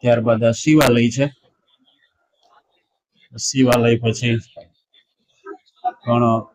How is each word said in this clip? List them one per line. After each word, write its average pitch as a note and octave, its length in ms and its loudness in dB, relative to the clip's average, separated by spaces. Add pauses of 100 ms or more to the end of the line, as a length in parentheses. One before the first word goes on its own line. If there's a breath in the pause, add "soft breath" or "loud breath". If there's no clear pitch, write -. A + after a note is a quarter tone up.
ત્યારબાદ A#2 400 2
આ A2+ 180 0
શિવાલય B2+ 540 4
છે. C3+ 100 0 (2000)
શિવાલય A#2+ 680 0
પછી A#2 340 -4 (1700)
પણ A#2+ 220 0 (300)